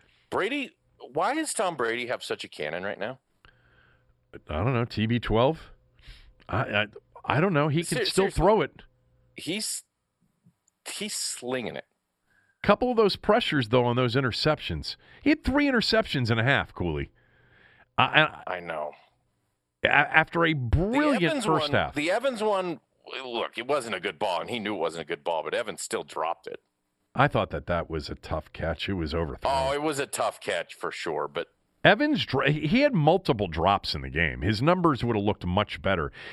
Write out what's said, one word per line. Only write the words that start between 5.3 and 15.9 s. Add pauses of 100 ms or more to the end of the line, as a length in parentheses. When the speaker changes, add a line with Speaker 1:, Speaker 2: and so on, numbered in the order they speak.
Speaker 2:
I,
I, (380)
I
don't
know.
He
can
Speaker 1:
Ser-,
Speaker 2:
still
Speaker 1:
seriously.
Speaker 2:
throw
it. (520)
Speaker 1:
He's, (1080)
he's
slinging
it. (800)
Speaker 2:
Couple
of
those
pressures,
though,
on
those
interceptions. (260)
He
had
three
interceptions